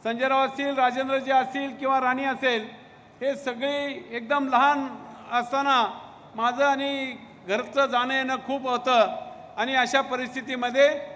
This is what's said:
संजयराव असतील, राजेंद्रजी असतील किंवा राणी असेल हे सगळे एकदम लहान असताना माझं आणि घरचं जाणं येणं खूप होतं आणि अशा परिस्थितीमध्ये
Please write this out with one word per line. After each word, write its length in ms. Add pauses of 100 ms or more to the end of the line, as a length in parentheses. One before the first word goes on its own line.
संजयराव 420
असतील, 300
राजेंद्रजी 560
असतील 440
किंवा 260
राणी 240
असेल 420 (540)
हे 140
सगळे 400 (360)
एकदम 380
लहान 380 (440)
असताना 540 (500)
माझं 300
आणि 500 (320)
घरचं 380
जाणं 280
येणं 220 (120)
खूप 220
होतं 460 (420)
आणि 180
अशा 280
परिस्थितीमध्ये 840 (280)